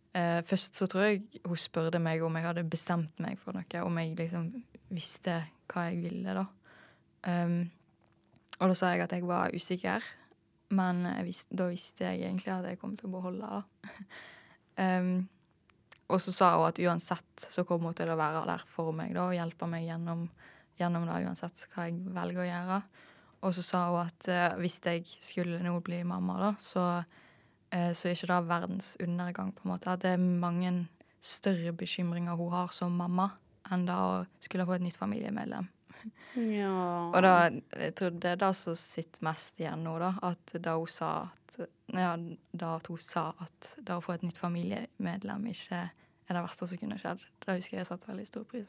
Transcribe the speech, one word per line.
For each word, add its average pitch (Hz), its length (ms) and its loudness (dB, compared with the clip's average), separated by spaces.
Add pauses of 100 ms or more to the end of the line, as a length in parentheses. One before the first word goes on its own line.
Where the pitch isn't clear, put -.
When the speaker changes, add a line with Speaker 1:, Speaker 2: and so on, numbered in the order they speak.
(140)
Speaker 1:
eh, 170 280 4
først - 320 0
så 185 140 0
tror 190 160 4
jeg 208 180 4 (220)
hun 170 120 0
spurte 165 440 0
meg 160 220 2
om 160 120 0
jeg 160 100 -2
hadde 170 240 0
bestemt 165 520 0
meg - 180 -4
for - 140 -10
noe, 175 320 -4
om 170 140 0
jeg 165 180 -4
liksom 170 320 -2 (420)
visste 170 480 -2 (300)
hva 170 240 -2
jeg 175 100 -2
ville 180 320 -4
da. 190 120 0 (760)
Ehm, 175 460 2 (880)
og 190 100 6
da 185 60 6
sa 180 220 4
jeg 175 60 2
at 175 100 -2
jeg 180 100 -2
var 175 300 2
usikker, 185 500 0 (680)
men 180 340 4
jeg 175 200 -2
vis-, 180 300 -6
da 185 140 2
visste - 360 -6
jeg 185 200 -2
egentlig 190 260 -2
at 185 160 -2
jeg 185 140 -8
kom 196 160 -8
til - 100 -14
å 185 80 -6
beholde 185 320 -6
da. 202 160 -6 (220)
<laughs> - 180 -16 (760)
Ehm, 185 500 2 (800)
og 190 140 4
så 185 100 -4
sa 180 240 8
hun 160 120 6
at 170 100 0
uansett 175 720 0
så 180 160 0
kom 170 180 2
hun 165 100 -2
til 165 140 -2
å 165 80 2
være 156 300 0
der 170 180 -2
for 160 280 -2
meg 160 200 -4
da, 180 140 2
og 180 80 0
hjelpe 170 340 -2
meg 165 160 -2
gjennom, 170 380 -4 (560)
gjennom 175 260 2
det 165 120 -2 (100)
uansett 175 480 -8
hva 175 100 -4
jeg 170 140 -4 (160)
velger 175 260 -2
å 180 80 0
gjøre. 180 300 0 (640)
Og 190 120 2
så 180 80 -2
sa 180 180 2 (100)
hun 175 160 2
at, - 220 -6
eh, 175 280 4
hvis 175 240 -2
jeg 170 240 0 (160)
skulle 175 400 -2
nå 175 220 0
bli 175 220 -4
mamma 180 360 0
da, 208 160 4
så, - 280 0 (880)
eh, 175 200 4
så 175 160 -2
er 175 60 2
ikke 175 160 -2
det 180 80 6 (100)
verdens 185 520 -2
undergang 180 520 -2
på - 140 -12
en 185 80 0
måte. 180 180 -2
At 185 80 0
det 185 140 4
er 180 80 4
mange 175 640 2 (340)
større 170 560 0
bekymringer 175 600 -2
hun 170 160 -2
har 180 200 0
som 175 240 0
mamma, 180 320 2 (420)
enn 180 160 2
da 180 100 0
å 92 300 2 (140)
skulle 185 260 -2
få 180 80 2
et 180 80 0
nytt 175 160 -2
familiemedlem. - 680 -4 (680)
Speaker 2:
Ja. 190 720 0
Speaker 1:
Og 180 140 8
da, 175 280 12 (220)
jeg 165 240 -2
tror 180 140 0
det 170 200 -4
er 175 60 2
det 190 180 4
som 170 220 -4
sitter - 480 -6
mest - 340 -4
igjen 160 240 -4
nå 165 160 -4
da, 180 140 2 (100)
at 180 380 -2
da 165 160 0
hun 165 100 0
sa 160 380 -2
at, - 420 -12 (200)
ja, 180 300 2 (360)
da 165 240 -2
at 165 100 -10
hun 170 120 -8
sa 160 420 -2
at - 380 -14
da 190 200 -4
å 170 60 -6
få 185 100 -4
et 165 80 -4
nytt 170 160 -4
familiemedlem 196 1120 -4
ikke 175 380 -6 (400)
er 175 80 -2
det 175 80 0
verste 180 240 -8
som 180 100 -8
kunne - 220 -6
skjedd. 185 180 -4 (220)
Da 190 160 0
husker 185 220 -6
jeg 185 40 -4
jeg 180 60 -6
satte 180 220 -8
veldig 202 180 -8
stor 226 160 -10
pris 220 240 -10